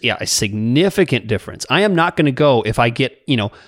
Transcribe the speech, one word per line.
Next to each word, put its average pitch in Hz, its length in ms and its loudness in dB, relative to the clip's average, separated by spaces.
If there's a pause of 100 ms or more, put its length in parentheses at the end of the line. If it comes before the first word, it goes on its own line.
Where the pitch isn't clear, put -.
yeah, 110 160 0
a - 80 -6
significant 120 1000 0
difference. - 420 -6
I 156 120 2
am 208 140 2
not 170 200 0
gonna 151 160 2
go 131 340 4
if 107 140 -2
I 120 100 2
get, 123 380 -4
you 127 100 0
know, 104 140 -2 (160)